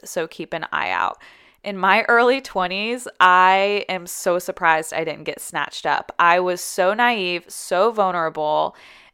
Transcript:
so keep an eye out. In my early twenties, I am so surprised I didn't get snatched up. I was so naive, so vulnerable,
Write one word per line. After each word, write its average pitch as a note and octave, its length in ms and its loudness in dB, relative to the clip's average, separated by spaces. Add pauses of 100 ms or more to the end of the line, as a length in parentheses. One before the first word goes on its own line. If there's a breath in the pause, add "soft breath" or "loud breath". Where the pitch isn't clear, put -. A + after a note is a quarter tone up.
so E3 240 -6
keep - 240 -14
an E3 180 -6
eye - 200 -2
out. F2+ 300 -2 (440 loud breath)
In G3+ 120 -8
my F#3+ 280 2
early A#3+ 360 4
twenties, G#3 680 -6 (100)
I F#3+ 720 6
am F3 180 -6
so F3+ 320 -2
surprised E3 560 0
I E3 80 -2
didn't D#3 220 -8
get - 160 -10
snatched - 440 -8
up. - 320 -2
I E3+ 220 6
was F3+ 220 -2
so F#3+ 340 0
naive, G#3 540 -2
so G3 420 0
vulnerable, D#3+ 840 -2 (380 loud breath)